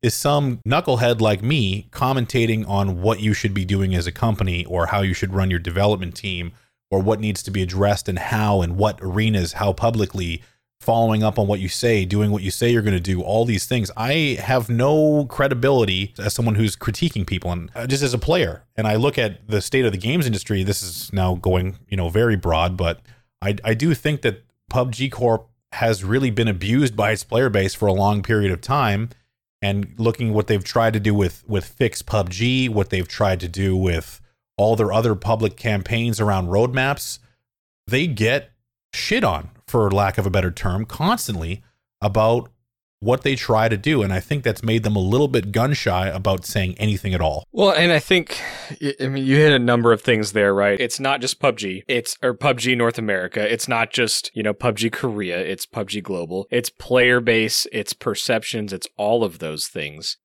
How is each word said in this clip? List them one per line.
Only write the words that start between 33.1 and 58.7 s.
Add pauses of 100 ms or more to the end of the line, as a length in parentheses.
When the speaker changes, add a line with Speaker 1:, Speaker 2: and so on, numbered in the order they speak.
Speaker 1:
to
do
with (380)
all
their
other
public
campaigns
around
roadmaps, (680)
they
get (420)
shit
on, (160)
for
lack
of
a
better
term,
constantly (400)
about (500)
what
they
try
to
do.
And
I
think
that's
made
them
a
little
bit
gun
shy
about
saying
anything
at
all.
Speaker 2:
Well,
and
I
think, (400)
y-,
I
mean,
you
hit
a
number
of
things
there,
right?
It's
not
just
pub
G.
It's,
or
pub
G
North
America.
It's
not
just,
you
know,
pub
G
Korea.
It's
pub
G
Global.
It's
player
base.
It's
perceptions.